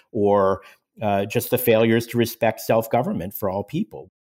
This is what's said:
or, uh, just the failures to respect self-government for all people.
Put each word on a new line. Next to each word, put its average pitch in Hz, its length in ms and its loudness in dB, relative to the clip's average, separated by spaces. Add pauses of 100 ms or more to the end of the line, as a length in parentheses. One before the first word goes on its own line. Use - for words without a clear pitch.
(120)
or, 101 500 2 (400)
uh, 101 240 0
just 110 240 -4
the 123 80 0
failures 113 500 4
to - 100 -6
respect 113 440 0
self-government 113 720 -2
for 101 160 -6
all 98 140 -4
people. 139 460 -10 (160)